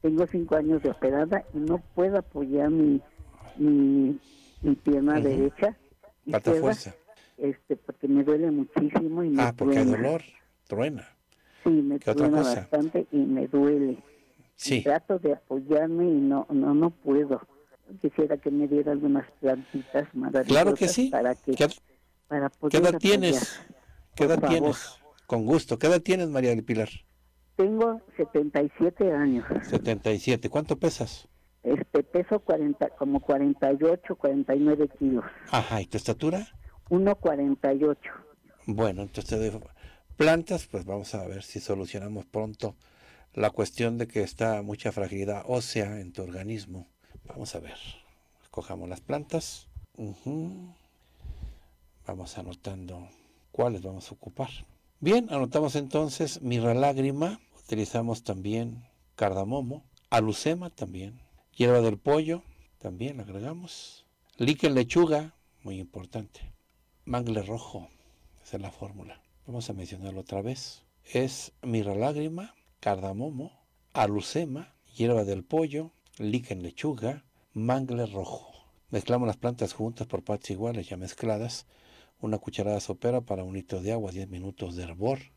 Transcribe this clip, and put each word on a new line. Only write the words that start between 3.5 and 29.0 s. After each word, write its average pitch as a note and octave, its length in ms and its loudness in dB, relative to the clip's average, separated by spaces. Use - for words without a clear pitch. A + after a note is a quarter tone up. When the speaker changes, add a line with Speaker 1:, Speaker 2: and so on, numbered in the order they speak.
Speaker 1:
mi, C#3 600 6
mi C#3 120 4
pierna D3 440 2
Speaker 2:
Ujú. C#3+ 80 2
Speaker 1:
derecha, C#3 500 2
Speaker 2:
Falta - 140 -2
Speaker 1:
izquierda, D#3+ 240 4
Speaker 2:
fuerza. D3+ 340 -2
Speaker 1:
este, C#3 380 -2
porque - 320 -8
me C#3 160 4
duele D3+ 260 2
muchísimo D#3 760 0
y E3 60 0
me C3+ 140 2
Speaker 2:
Ah, A#2+ 120 0
porque C#3 240 2
hay C3 60 4
Speaker 1:
truena. A#2 220 2
Speaker 2:
dolor, E3 140 0
truena. A#2+ 400 -4
Speaker 1:
Sí, F3 60 4
me C#3+ 300 4
Speaker 2:
¿Qué - 100 -2
otra D3 180 4
Speaker 1:
truena D3+ 160 4
Speaker 2:
cosa? B2 180 2
Speaker 1:
bastante D3+ 500 0
y D3 60 2
me C3+ 300 2
duele. C#3+ 560 2
Speaker 2:
Sí. C3 280 -2
Speaker 1:
Trato E3+ 360 2
de D3+ 140 2
apoyarme D3+ 720 0
y E3+ 160 4
no, C#3 280 2
no, C#3+ 240 4
no D#3+ 160 6
puedo, C#3+ 520 2
quisiera D3 360 2
que C#3+ 140 -2
me C#3+ 160 2
diera D3 240 2
algunas C#3+ 380 2
plantitas C3+ 720 -2
maravillosas C3 340 0
Speaker 2:
Claro F3 260 6
que F#3+ 140 2
sí. B3 220 2
Speaker 1:
para B2 260 0
que, - 180 -2
Speaker 2:
¿Qué C3+ 120 2
ed-, D#3 60 0
Speaker 1:
para C#3 220 -2
Speaker 2:
qué D3+ 280 0
edad F3 120 6
Speaker 1:
poder E3 100 2
Speaker 2:
tienes? F#3 600 2
Speaker 1:
apoyar. - 160 -20
Speaker 2:
¿Qué D3+ 80 2
Speaker 1:
Por - 20 6
Speaker 2:
edad D#3+ 100 6
Speaker 1:
favor. D3+ 140 2
Speaker 2:
tienes? D3+ 500 0
Con A2+ 180 0
gusto. C3+ 340 2
¿Qué D3+ 80 4
edad E3+ 140 6
tienes, F#3 280 2
María C3 220 2
del A2+ 120 2
Pilar? A2 260 0
Speaker 1:
Tengo A3 460 4
setenta D3+ 440 0
y D3 160 0
siete F3 360 2